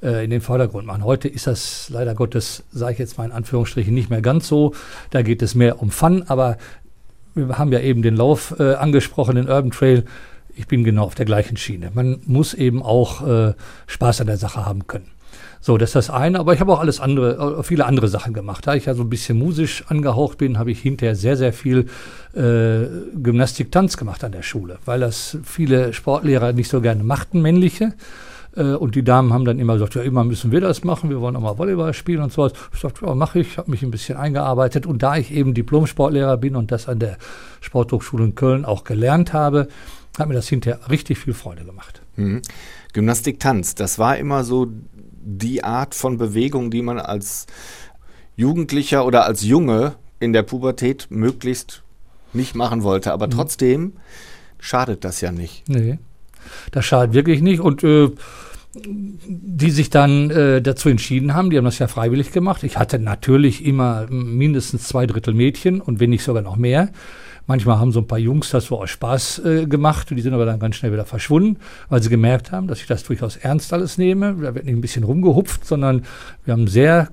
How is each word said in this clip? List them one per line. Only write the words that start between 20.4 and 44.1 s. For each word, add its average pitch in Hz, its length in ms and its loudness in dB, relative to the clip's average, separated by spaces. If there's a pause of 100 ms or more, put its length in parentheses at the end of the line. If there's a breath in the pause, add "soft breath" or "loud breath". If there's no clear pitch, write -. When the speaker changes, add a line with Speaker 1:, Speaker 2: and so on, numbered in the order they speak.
Speaker 1:
habe 117 140 -2
ich 110 80 -6
hinterher 127 340 0
sehr, 110 220 0
sehr 127 160 2
viel, 127 340 2 (480 loud breath)
äh, 117 540 2 (260)
Gymnastik, 123 560 0
Tanz 185 260 2
gemacht 104 280 -8
an 113 80 -6
der 90 100 -12
Schule, 90 440 -8
weil 123 120 -2
das 123 460 -4
viele 127 480 2
Sportlehrer 131 600 0
nicht 120 160 0
so 131 120 0
gerne 110 240 0
machten, 143 380 0
männliche. 180 520 4 (600 loud breath)
Äh, 139 180 0
und 135 220 -2
die 127 80 2
Damen 127 280 6
haben 127 120 2
dann 120 160 0
immer 113 140 2
gesagt, 107 200 0
„Ja, 123 80 -4
immer 127 220 2
müssen 117 260 -2
wir 151 100 2
das 185 220 -2
machen, 165 280 -2
wir 135 100 -4
wollen 123 160 -4
auch 123 40 -6
mal 107 180 -4
Volleyball 170 360 -2
spielen“ 170 280 -4
und 131 100 -4
sowas. 135 220 0 (200 loud breath)
Ich - 60 -4
sagte, - 260 -8
„Ja, 156 80 -2
mach 151 220 -2
ich“, 165 200 -2
hab - 120 -10
mich 131 160 -4
ein 123 80 -4
bisschen 113 240 -8
eingearbeitet. 135 680 0
Und 135 200 -2
da 143 120 2
ich 139 140 -4
eben 139 240 0
Diplom-Sportlehrer 139 840 2
bin 135 180 -2
und 113 160 -2
das - 160 -6
an 123 100 -4
der 107 200 -4 (420 loud breath)
Sporthochschule 117 640 -2
in 104 100 0
Köln 131 300 2
auch 107 180 -4
gelernt 135 500 2
habe, 147 360 2 (500 loud breath)
hat 151 80 -2
mir 147 80 -2
das 120 140 -2
hinterher 120 420 -2
richtig - 300 -2
viel 120 140 -4
Freude 85 300 -14
gemacht. 95 380 -18 (140)
Speaker 2:
Mhm. 101 260 -2 (500 loud breath)
Gymnastik, 113 460 0
Tanz, 113 380 0
das 98 240 -4
war 120 180 2